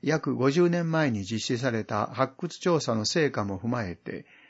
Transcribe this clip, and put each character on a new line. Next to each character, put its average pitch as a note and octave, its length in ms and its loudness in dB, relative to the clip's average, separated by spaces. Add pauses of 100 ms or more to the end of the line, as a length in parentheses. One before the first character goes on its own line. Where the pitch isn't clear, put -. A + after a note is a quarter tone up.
約 D3 360 0
五 C3 140 4
十 E3+ 200 4
年 E3+ 200 0
前 D#3 200 2
に G2+ 140 -2
実 A2 320 -2
施 - 20 0
さ C3 120 0
れ A2 140 -2
た G#2+ 220 -2
発 - 320 -2
掘 - 200 -8
調 E3+ 220 2
査 A#2+ 140 0
の A2 100 0
成 D3 260 2
果 G#2+ 140 -2
も G2 140 -4
踏 A2+ 100 -4
ま A#2+ 160 -2
え F2 100 -6
て、 - 300 -10 (260)